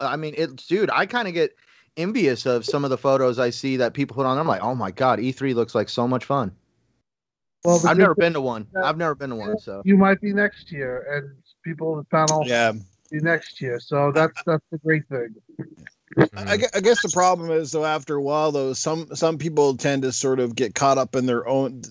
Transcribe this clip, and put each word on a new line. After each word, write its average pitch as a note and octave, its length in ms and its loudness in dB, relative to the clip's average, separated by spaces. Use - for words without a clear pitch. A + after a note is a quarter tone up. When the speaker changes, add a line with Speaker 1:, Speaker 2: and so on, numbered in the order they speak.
Speaker 1:
I C#3 160 -2
mean, D#3 200 -8
it, E3 180 -4
dude, F#3 240 0
I D#3 140 2
kinda G#3+ 260 -4
get E3 240 -2
envious E3 480 0
of A#2+ 180 0
some C#3+ 220 -2
of C3+ 40 -4
the B2+ 80 0
photos C3 420 2
I B2 100 2
see C3 280 -4
that A#2 160 0
people C#3 220 -4
put C3+ 100 0
on. C3 120 2
I'm D#3+ 100 -2
like, G2 160 0
"Oh B2+ 120 -2
my G2+ 160 -4
God, A#2+ 280 2
E B2+ 140 -2
three C3+ 200 -4
looks A#2 220 -2
like G#2+ 140 0
so A#2+ 180 -2
much B2+ 160 -2
fun." B2+ 280 -2
Speaker 2:
Well, F3 140 4
the E3+ 100 4
Speaker 1:
I've E3+ 80 4
Speaker 2:
good F#3+ 60 8
Speaker 1:
never F3 120 6
Speaker 2:
thing E3 100 4
Speaker 1:
been E3+ 80 2
to C#3+ 80 -2
one. A2+ 300 -6
Speaker 2:
that F#3 140 -2
Speaker 1:
I've D#3+ 120 0
never D#3+ 180 -2
been C3+ 160 -10
to A#2 40 -6
one, G#2+ 140 -6
Speaker 2:
you, G#3+ 100 -4
Speaker 1:
so. - 240 -12
Speaker 2:
you F#3+ 140 6
might F#3+ 240 4
be G3+ 100 -4
next G3+ 400 -4
year, B2+ 420 -8
and C#3 220 -8
people D#3+ 280 -6
on D3+ 60 -6
the D3 80 -10
panel D#3 400 2
Speaker 3:
Yeah. A#2 260 2
Speaker 2:
be D3+ 80 -6
next E3 400 -2
year. A#2+ 220 -6
So C#3+ 320 0
that's, D#3 320 2
that's D#3 260 0
the E3 60 -8
great D#3 320 0
thing. A#2+ 260 -6
Speaker 3:
I, G3+ 160 -2
I G#3 40 2
gue-, B3 160 0
I G3+ 60 0
guess A3 220 4
the F#3+ 80 -4
problem E3+ 420 2
is, D#3+ 220 -2
though, D#3 120 -2
after D#3 300 -2
a C#3+ 60 -2
while, D3+ 320 0
though, C3+ 180 -2
some, D#3+ 420 -4
some D#3+ 240 0
people D3 380 2
tend C#3 280 0
to C3 100 -2
sort C3 260 0
of A#2+ 160 -2
get A#2 180 -2
caught C#3 240 4
up C3 200 -2
in B2+ 80 0
their A#2+ 240 0
own, C3+ 420 -2